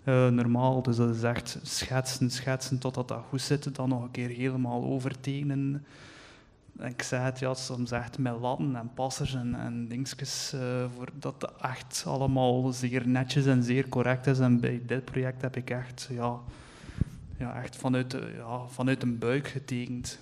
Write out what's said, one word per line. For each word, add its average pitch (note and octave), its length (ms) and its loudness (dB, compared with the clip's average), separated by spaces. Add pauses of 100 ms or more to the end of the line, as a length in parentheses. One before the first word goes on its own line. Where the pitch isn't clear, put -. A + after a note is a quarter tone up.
eh, B2+ 240 6
normaal. B2 540 6
Dus B2 140 2
dat A#2 200 4
is A2+ 80 -2
echt A#2 380 0
schetsen, - 680 0
schetsen C3 500 -2
totdat B2+ 280 -2
dat A2+ 220 -6
goed C3 120 -2
zit, C#3+ 340 0
dan C3 140 0
nog B2 140 0
een B2 80 -10
keer B2 180 -4
helemaal B2 540 0
overtekenen. C#3 1000 -2 (920)
En - 120 -8
ik B2 120 -8
zei B2+ 220 -2
het, B2+ 160 -2
ja, C3 140 0
soms B2 380 -4
echt A#2+ 260 -4
met B2 220 0
latten C3+ 360 0
en A#2 180 -8
passers C3 420 -2
en, A#2+ 200 -2
en A#2+ 320 -4
dingetjes, C3 680 -6
eh, B2+ 320 -2 (100)
voor B2 140 -10 (100)
dat - 320 -6 (100)
echt - 460 -6
allemaal C3 640 4
zeer B2 360 0
netjes B2+ 380 4
en C3 180 8
zeer B2+ 260 2
correct B2 380 2
is. C3+ 120 6
En B2 200 8
bij B2 260 0
dit B2+ 200 -2
project B2+ 360 -2
heb B2+ 140 -2
ik B2+ 140 -6
echt, B2 420 -6
ja, A#2+ 280 -2 (960)
ja, A#2+ 240 -4
echt B2+ 140 -10
vanuit B2+ 360 0
de, A2 240 -6
ja, A#2+ 320 -8
vanuit C3 360 0
een A#2+ 140 2
buik A#2+ 300 0
getekend, B2 760 -6